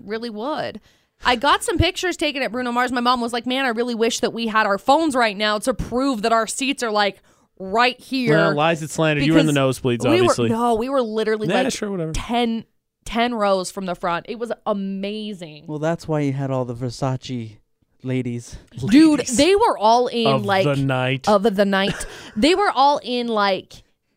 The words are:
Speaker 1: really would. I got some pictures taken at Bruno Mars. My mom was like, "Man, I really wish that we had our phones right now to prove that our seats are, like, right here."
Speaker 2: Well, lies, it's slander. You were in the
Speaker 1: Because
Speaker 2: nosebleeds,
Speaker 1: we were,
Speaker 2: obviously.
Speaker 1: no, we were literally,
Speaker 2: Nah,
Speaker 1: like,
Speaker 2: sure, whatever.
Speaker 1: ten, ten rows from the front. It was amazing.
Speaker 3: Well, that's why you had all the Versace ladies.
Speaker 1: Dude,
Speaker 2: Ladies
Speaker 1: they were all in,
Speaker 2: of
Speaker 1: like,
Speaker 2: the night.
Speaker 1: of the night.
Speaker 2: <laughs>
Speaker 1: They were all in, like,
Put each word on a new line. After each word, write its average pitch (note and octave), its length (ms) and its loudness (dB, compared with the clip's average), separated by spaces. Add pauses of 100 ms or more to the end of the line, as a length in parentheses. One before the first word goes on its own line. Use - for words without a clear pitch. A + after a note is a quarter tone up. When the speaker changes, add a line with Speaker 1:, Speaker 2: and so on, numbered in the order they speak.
Speaker 1:
really A3+ 260 -8
would. G#3 500 -8 (420)
I B3 140 2
got D4+ 260 2
some F#4+ 140 -4
pictures F4 400 0
taken D4 260 -4
at A3 80 -4
Bruno B3 220 -4
Mars. B3 200 0
My A#3+ 100 -2
mom B3 180 2
was A#3 140 -4
like, A#3 100 -4
"Man, C4 220 -2
I - 20 0
really A#3+ 260 -2
wish A3+ 260 0
that G#3+ 120 -2
we A3+ 140 -6
had G#3+ 200 2
our G3 120 0
phones D4 360 2
right A3+ 220 2
now G#3+ 220 0
to B3 160 -2
prove B3 480 -2
that A3+ 100 2
our A3+ 140 2
seats C4+ 360 -4
are, A3+ 80 -2
like, G#3 300 0 (380)
right A3+ 420 0
here." B3 380 0
Speaker 2:
Well, E3 160 2
lies, D#3+ 280 0
it's D3+ 120 -10
slander. D3+ 280 2
You D3+ 120 2
were D#3+ 40 8
in D#3+ 80 4
the D3+ 60 2
Speaker 1:
Because C3+ 280 2
Speaker 2:
nosebleeds, A#2+ 240 -2
Speaker 1:
we - 40 2
were, D#4+ 60 4 (160)
Speaker 2:
obviously. - 180 0
Speaker 1:
no, A#3 280 2
we A#3 120 -2
were C4+ 140 0
literally, A3 440 -2
Speaker 2:
Nah, F#3+ 100 0
Speaker 1:
like, C4 160 0
Speaker 2:
sure, G#3 180 -6
whatever. D#3+ 220 -4
Speaker 1:
ten, A3+ 520 -2 (400)
ten A#3+ 300 -2
rows G3 360 0
from G3 140 -10
the F3 100 -4
front. E3+ 360 -4
It A#3 80 -10
was A3+ 120 -8 (140)
amazing. G3 1000 -8
Speaker 3:
Well, D3+ 120 -8
that's D#3+ 300 -4
why D3+ 120 0
you C#3 120 0
had C3+ 180 -4
all C3 140 -2
the A#2+ 100 -8
Versace B2 840 -6 (440)
ladies. B2 540 -6 (320)
Speaker 1:
Dude, D4 300 6
Speaker 2:
Ladies B3 180 -4
Speaker 1:
they D#4+ 180 4
were G4 220 2
all A3+ 300 4
in, A3+ 200 -2
Speaker 2:
of G#3 200 2
Speaker 1:
like, G3 180 2
Speaker 2:
the C#3 120 2
night. C3 520 0
Speaker 1:
of G3+ 140 6
the G3+ 240 4
night. G3 400 0 (140)
Speaker 2:
<laughs> - 160 -14
Speaker 1:
They C#4+ 180 4
were G4 160 2
all C#4 320 2
in, A#3+ 260 -4
like, G3+ 540 -2 (340)